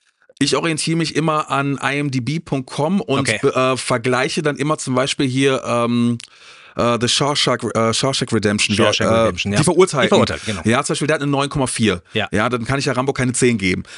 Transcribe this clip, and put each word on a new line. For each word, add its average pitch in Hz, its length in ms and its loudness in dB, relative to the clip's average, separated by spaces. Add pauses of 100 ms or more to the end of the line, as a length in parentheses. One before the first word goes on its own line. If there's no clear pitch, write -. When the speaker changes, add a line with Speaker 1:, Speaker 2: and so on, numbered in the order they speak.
(400)
Speaker 1:
Ich 135 160 2
orientiere 165 400 0
mich 156 180 -2
immer 151 340 0
an 139 320 -2
I 135 180 -2
M 147 120 -2
D 131 80 -2
B 143 220 -4
Punkt 135 280 -6
com 175 320 0
und 135 200 0
Speaker 2:
Okay. 113 200 0
Speaker 1:
be-, 135 140 0
äh, 127 220 0
vergleiche 127 680 -2
dann 147 140 -2
immer 147 220 -2
zum 131 180 -4
Beispiel 139 320 0
hier... 135 360 2
Ähm, 120 540 0 (580)
äh, 120 240 2
The 120 80 2
Shawshank, 139 560 0 (100)
äh, 113 180 2
Shawshank 131 400 -2
Redemption. 104 440 2
Speaker 2:
Shawshank 104 340 2
Speaker 1:
Der, 113 80 4
äh, - 40 4
Speaker 2:
Redemption, 101 300 -2
ja. 104 60 0
Speaker 1:
Die - 60 4
Verurteilten. 165 400 2
Speaker 2:
Die 110 60 2
Verurteilten, 117 360 2
genau. 101 180 -6
Speaker 1:
Ja, 120 200 2
zum - 80 -4
Beispiel, 147 160 -2
der 151 60 2
hat 151 80 -2
eine 143 80 -2
neun 139 180 0
Komma 139 180 -2
vier. 98 460 0
Speaker 2:
Ja. 104 180 -2
Speaker 1:
Ja, 107 180 0
dann 120 180 -2
kann 135 120 -2
ich 135 60 -4
ja 139 80 0
Rambo 131 200 -2
keine 127 200 -2
zehn 120 260 2
geben. 92 240 0 (160)